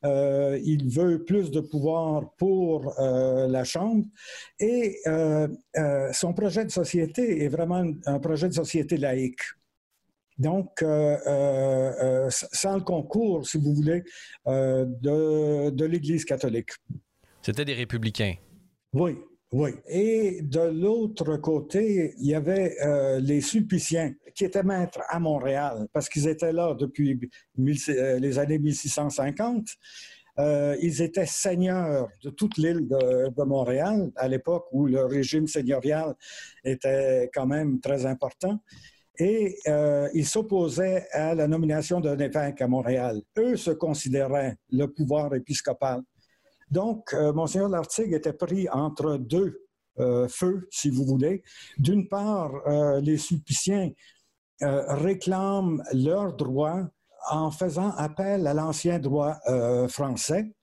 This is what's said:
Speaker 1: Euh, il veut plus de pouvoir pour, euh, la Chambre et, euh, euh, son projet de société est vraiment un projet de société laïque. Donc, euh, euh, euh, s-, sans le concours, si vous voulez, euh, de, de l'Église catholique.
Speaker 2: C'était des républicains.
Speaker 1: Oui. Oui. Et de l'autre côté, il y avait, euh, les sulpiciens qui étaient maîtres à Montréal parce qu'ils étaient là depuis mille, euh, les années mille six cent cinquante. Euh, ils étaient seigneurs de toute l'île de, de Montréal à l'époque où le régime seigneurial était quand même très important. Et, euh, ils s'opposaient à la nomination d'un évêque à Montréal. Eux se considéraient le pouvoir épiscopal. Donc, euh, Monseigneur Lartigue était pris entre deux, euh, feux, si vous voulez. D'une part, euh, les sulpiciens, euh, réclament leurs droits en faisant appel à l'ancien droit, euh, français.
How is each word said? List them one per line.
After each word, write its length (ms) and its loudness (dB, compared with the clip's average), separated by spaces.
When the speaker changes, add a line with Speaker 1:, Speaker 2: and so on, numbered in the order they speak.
Speaker 1:
Euh, 600 2
il 240 2
veut 340 2
plus 300 0
de 80 0
pouvoir 760 -2
pour, 640 0
euh, 480 2
la 160 0
Chambre 420 0
et, 480 0
euh, 400 2
euh, 360 0
son 200 -2
projet 320 0
de 80 -6
société 720 0
est 40 0
vraiment 360 0
un 120 0
projet 300 0
de 60 -2
société 420 0
laïque. 420 -2
Donc, 460 -2
euh, 340 4
euh, 640 2
euh, 240 2
s-, 240 -4
sans 240 -2
le 80 -2
concours, 640 0
si 120 -2
vous 140 2
voulez, 300 2
euh, 360 2
de, 880 2
de 140 0
l'Église 400 0
catholique. 460 -2
Speaker 2:
C'était 240 -2
des 100 -4
républicains. 600 -2
Speaker 1:
Oui. 240 0
Oui. 200 0
Et 540 2
de 180 0
l'autre 800 0
côté, 800 0
il 80 -2
y 80 4
avait, 500 0
euh, 340 2
les 220 2
sulpiciens 720 0
qui 100 0
étaient 180 0
maîtres 460 0
à 100 -4
Montréal 720 0
parce 200 -2
qu'ils 180 0
étaient 240 0
là 260 0
depuis 400 0
mille, 220 2
euh, 300 2
les 200 0
années 200 2
mille 160 2
six 160 -6
cent 180 -2
cinquante. 600 -2
Euh, 440 2
ils 180 0
étaient 240 0
seigneurs 840 0
de 60 -8
toute 300 -2
l'île 280 2
de, 480 2
de 80 0
Montréal 760 2
à 120 0
l'époque 420 -2
où 160 2
le 200 2
régime 400 2
seigneurial 680 0
était 680 2
quand 140 0
même 340 0
très 240 0
important. 560 -2
Et, 380 2
euh, 460 2
ils 140 2
s'opposaient 840 0
à 220 0
la 140 2
nomination 520 0
d'un 180 0
évêque 420 -2
à 80 0
Montréal. 540 0
Eux 180 2
se 140 -2
considéraient 840 0
le 180 2
pouvoir 460 0
épiscopal. 680 -2
Donc, 440 -2
euh, 180 2
Monseigneur 360 0
Lartigue 440 -2
était 200 0
pris 380 -2
entre 460 -2
deux, 480 -2
euh, 300 2
feux, 420 -2
si 200 -2
vous 140 0
voulez. 380 0
D'une 300 2
part, 440 -2
euh, 340 2
les 180 2
sulpiciens, 720 -2
euh, 200 0
réclament 880 0
leurs 420 2
droits 540 -2
en 200 0
faisant 460 -2
appel 500 -2
à 80 0
l'ancien 440 0
droit, 380 0
euh, 400 2
français. 640 -2